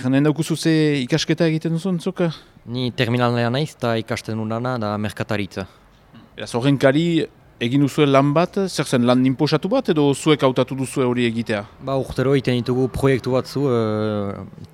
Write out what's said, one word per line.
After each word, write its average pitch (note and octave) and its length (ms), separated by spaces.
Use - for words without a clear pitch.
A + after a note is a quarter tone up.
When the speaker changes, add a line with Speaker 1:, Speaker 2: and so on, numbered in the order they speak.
Speaker 1:
janen C3+ 220
daukuzu D3+ 320
ze D#3 460
ikasketa D#3 420
egiten D#3+ 280
duzun, E3 280
zuk? F#3 220
Speaker 2:
Ni B2 280
terminalea A#2+ 580
naiz, C#3+ 240
eta A2+ 240
ikasten A2 420
dudana A#2 380
da G#2 180
merkataritza. G#2 720
Speaker 1:
Beraz, A2 200
horren C3 240
kari D#3 480
egin B2 220
duzue C#3+ 240
lan C#3 260
bat, E3 240
zer D#3 200
zen, A#2+ 180
lan B2+ 220
inposatu C#3+ 420
bat, B3 220
edo C#3+ 240
zuek D3+ 260
hautatu C3 340
duzue C3 300
hori B2 220
egitea? A2+ 400
Speaker 2:
Ba, C3+ 140
urtero C3 340
egiten B2+ 300
ditugu B2+ 260
proiektu C3 440
batzu, C3 360
eh, G#2+ 720